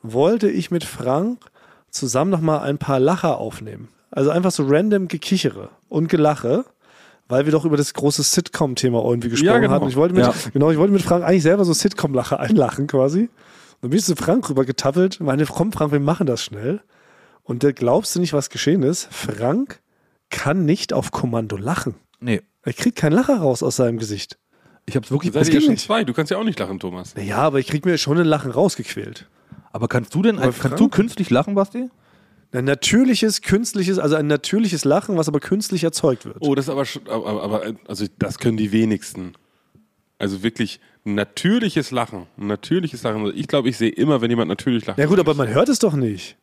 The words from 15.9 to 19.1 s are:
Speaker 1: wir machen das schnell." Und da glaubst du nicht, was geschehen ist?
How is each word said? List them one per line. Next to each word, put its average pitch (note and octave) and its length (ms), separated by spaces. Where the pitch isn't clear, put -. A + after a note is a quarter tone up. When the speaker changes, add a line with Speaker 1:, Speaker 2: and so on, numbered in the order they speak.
Speaker 1:
wir D3 80
machen D#3+ 280
das A#2+ 160
schnell." A#2 380
Und A#2+ 200
da C#3+ 80
glaubst B2+ 440
du E3+ 40
nicht, F3 140
was C#3+ 160
geschehen - 340
ist? D#3 280